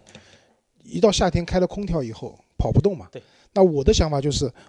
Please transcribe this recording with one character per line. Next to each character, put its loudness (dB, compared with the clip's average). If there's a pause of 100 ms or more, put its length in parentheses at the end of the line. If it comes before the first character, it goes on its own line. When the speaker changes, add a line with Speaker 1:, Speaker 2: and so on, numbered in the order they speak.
(840)
Speaker 1:
一 -8
到 6
夏 0
天 0
开 -2
了 2
空 -10
调 -2
以 -8
后 -16 (200)
跑 -2
不 4
动 0
嘛。 -18
Speaker 2:
对。 -18 (320)
Speaker 1:
那 4
我 4
的 4
想 0
法 -2
就 -2
是， -4 (160)